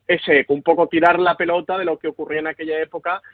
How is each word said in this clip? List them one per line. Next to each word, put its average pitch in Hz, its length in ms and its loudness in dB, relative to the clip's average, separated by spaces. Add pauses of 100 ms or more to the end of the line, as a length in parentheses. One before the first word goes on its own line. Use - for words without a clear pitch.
ese 165 320 2
eco, 135 140 0
un 143 100 -2
poco 165 240 4
tirar 170 320 4
la 175 160 2
pelota 175 420 -2
de 190 80 -4
lo 156 140 -2
que - 80 -10
ocurría 151 320 -6
en 156 80 -4
aquella 156 340 -6
época 170 400 -6 (120)